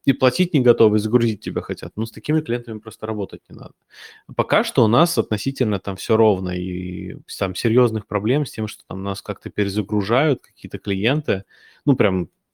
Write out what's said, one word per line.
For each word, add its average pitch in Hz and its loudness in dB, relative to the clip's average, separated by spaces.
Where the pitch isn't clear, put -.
и 139 4
платить 135 2
не 139 2
готовы, 117 6
и 107 2
загрузить 110 0
тебя 90 -6
хотят. 95 -10
Ну, 110 -4
с - -12
такими 151 -4
клиентами 120 -6
просто 107 -14
работать 104 -6
не 90 -18
надо. - -16
Пока 156 2
что - 2
у 107 4
нас 127 4
относительно 107 -2
там 95 -6
все 110 0
ровно, 95 2
и 90 -6
там 95 -2
серьезных 110 2
проблем 117 0
с - -10
тем, 110 -6
что - -18
там 95 -8
нас 98 -6
как-то - -10
перезагружают 104 0
какие-то - -14
клиенты, 104 -2
ну, 135 4
прям 92 2